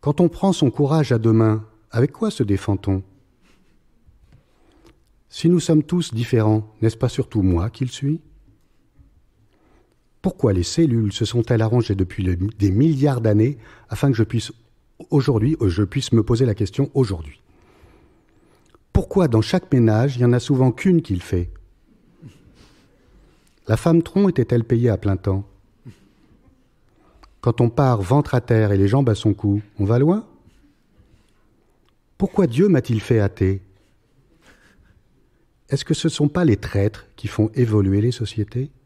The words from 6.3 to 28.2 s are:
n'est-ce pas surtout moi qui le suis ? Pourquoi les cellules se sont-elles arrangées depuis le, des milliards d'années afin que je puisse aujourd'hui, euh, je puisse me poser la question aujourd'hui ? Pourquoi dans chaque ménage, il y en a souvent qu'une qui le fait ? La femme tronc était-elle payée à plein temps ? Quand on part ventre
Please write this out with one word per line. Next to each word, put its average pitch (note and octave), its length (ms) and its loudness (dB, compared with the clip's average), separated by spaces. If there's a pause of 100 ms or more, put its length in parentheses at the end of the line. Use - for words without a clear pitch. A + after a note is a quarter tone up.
n'est-ce A2 160 -2
pas B2+ 120 -2
surtout - 340 -4
moi F#2 260 0
qui - 160 -6
le B2 60 -6
suis ? D3 300 -6 (2000)
Pourquoi C3+ 300 0
les F#2 100 0
cellules A#2 500 0
se - 120 -4
sont-elles A#2 380 0
arrangées A2 320 0
depuis F#2+ 280 -4
le, F2+ 140 -2
des G2 340 -2
milliards C3+ 500 2
d'années A2+ 380 2 (300)
afin - 220 -2
que A#2 60 0
je A2 80 2
puisse - 280 -6 (580)
aujourd'hui, C3+ 500 2
euh, G#2+ 80 2
je F2 140 0
puisse A#2 300 -4
me A2+ 100 4
poser B2 240 0
la G#2+ 80 0
question C3+ 400 -4
aujourd'hui ? F#2+ 460 -4 (1500)
Pourquoi F#3+ 360 0
dans A2 140 2
chaque - 300 -2
ménage, A#2+ 440 2
il A#2+ 60 -2
y - 20 2
en A#2+ 80 4
a B2 80 2
souvent C3 320 2
qu'une F3 300 2
qui G2+ 120 -4
le F2+ 60 -4
fait ? F2 300 -4 (2250)
La A2 80 2
femme E3 260 2
tronc G3 260 0
était-elle A#2+ 360 0
payée A#2+ 260 0
à G2 60 0
plein G2 200 -2
temps ? G2 280 -4 (2000)
Quand A#2 200 0
on A#2+ 100 4
part B2 320 0
ventre C3+ 320 0